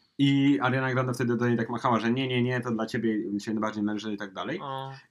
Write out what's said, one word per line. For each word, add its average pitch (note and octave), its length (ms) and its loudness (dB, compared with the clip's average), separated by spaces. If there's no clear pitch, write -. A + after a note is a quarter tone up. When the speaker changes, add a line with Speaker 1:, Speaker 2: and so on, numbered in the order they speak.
Speaker 1:
I C#3 440 6
Ariana C3 320 0
Grande B2 200 0
wtedy A#2+ 240 0
do A#2+ 100 2
niej A#2+ 100 4
tak A2+ 120 -2
machała, A#2 300 2
że A#2 120 2
nie, C3 160 0
nie, B2+ 160 0
nie, B2 180 0
to B2 100 -4
dla A2 140 -2
ciebie G#2+ 540 -2
się A2 140 -4
bardziej G#2+ 300 -2
należy G#2 300 -4
i G2+ 40 -6
tak G2+ 160 -10
dalej. G#2 280 -6
Speaker 2:
O. C3+ 300 -8